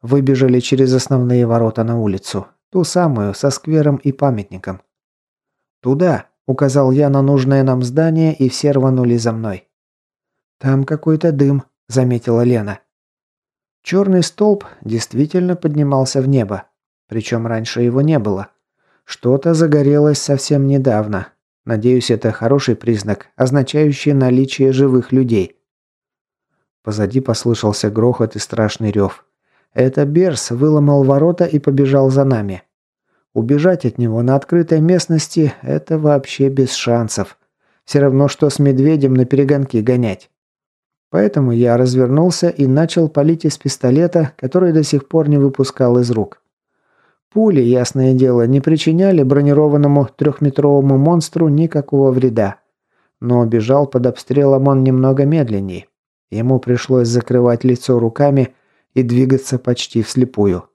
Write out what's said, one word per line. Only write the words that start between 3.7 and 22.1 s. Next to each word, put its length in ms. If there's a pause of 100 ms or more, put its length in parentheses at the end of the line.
и 160
памятником. 680 (1000)
"Туда!" 460 (200)
указал 440
я 180
на 140
нужное 400
нам 200
здание, 520
и 140
все 240
рванули 440
за 160
мной. 360 (880)
"Там 260
какой-то 460
дым", 340 (240)
заметила 540
Лена. 380 (1000)
Чёрный 400
столб 420 (160)
действительно 760
поднимался 640
в 80
небо, 360 (420)
причём 400
раньше 360
его 180
не 180
было. 300 (560)
Что-то 500
загорелось 640
совсем 480
недавно. 640 (360)
Надеюсь, 460